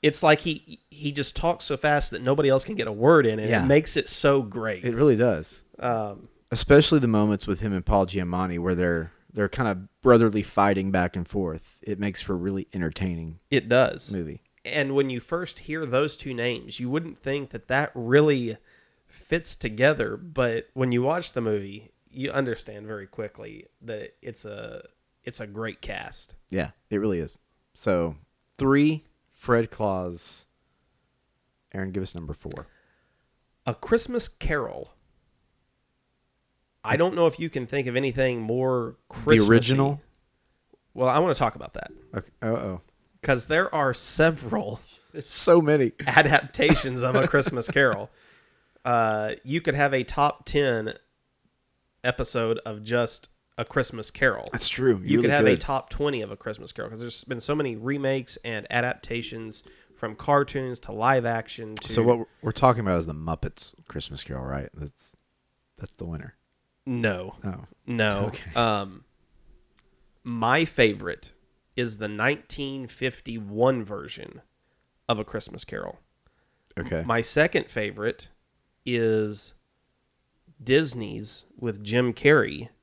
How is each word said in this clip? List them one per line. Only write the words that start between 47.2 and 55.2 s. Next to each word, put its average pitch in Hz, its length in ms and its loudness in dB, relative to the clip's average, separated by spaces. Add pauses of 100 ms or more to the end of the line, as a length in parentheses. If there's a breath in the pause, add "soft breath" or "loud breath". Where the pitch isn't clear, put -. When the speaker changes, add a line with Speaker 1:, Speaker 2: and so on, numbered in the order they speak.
Speaker 1:
Christmas 131 420 0
Carol. 120 400 2 (760 soft breath)
Uh, 110 480 0 (100)
you 143 160 -2
could 160 160 -2
have 143 180 2
a 127 120 2
top - 400 0
ten 120 480 0 (1120)
episode 117 560 -2
of 107 220 -10
just 117 460 -2 (300)
A 117 80 -4
Christmas 117 440 -4
Carol. - 440 0
Speaker 2:
That's - 160 -2
true. 123 300 4
You 90 40 -10
Speaker 1:
You 139 140 2
could 120 80 4